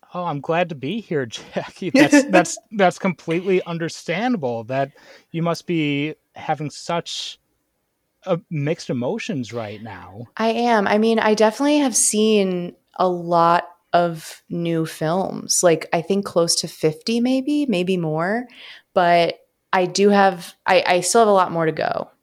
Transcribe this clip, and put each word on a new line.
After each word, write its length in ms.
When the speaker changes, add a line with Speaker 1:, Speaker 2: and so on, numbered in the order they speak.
Speaker 1:
Oh, 120
I'm 160
glad 300
to 40
be 260
here, 260
<laughs> 280
Jackie. 360
That's, 340
Speaker 2:
<laughs> 60
Speaker 1:
that's, 280
that's 260
completely 640
understandable 1000
that 280
you 120
must 240
be 480
having 360
such, 680
uh, 120
mixed 380
emotions 640
right 300
now. 440
Speaker 2:
I 120
am. 380
I 120
mean, 200
I 160
definitely 440
have 180
seen 760
a 140
lot 600
of 560
new 380
films, 760
like, 300
I 100
think 220
close 320
to 120
fifty, 520
maybe, 460
maybe 300
more, 500
but 460
I 140
do 240
have, 440
I, 200
I 140
still 220
have 60
a 40
lot 180
more 160
to 60
go. 380